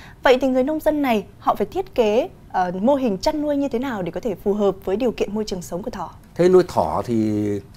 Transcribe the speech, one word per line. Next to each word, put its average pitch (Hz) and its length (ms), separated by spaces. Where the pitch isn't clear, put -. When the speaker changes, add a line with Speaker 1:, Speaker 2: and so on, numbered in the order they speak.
Speaker 1:
Vậy 262 180
thì 277 60
người 254 160
nông 302 160
dân 302 220
này 226 240
họ - 160
phải 208 120
thiết - 280
kế, 233 340
ờ, 185 220
mô 262 140
hình 254 220
chăn 302 240
nuôi 294 160
như 277 120
thế 233 100
nào 247 220
để 170 100
có 180 80
thể 190 160
phù 196 180
hợp 202 220
với - 100
điều 226 160
kiện - 220
môi 214 120
trường 185 160
sống 175 220
của 247 80
thỏ? 175 200
Speaker 2:
Thế 175 140
nuôi 185 180
thỏ 85 380
thì 107 560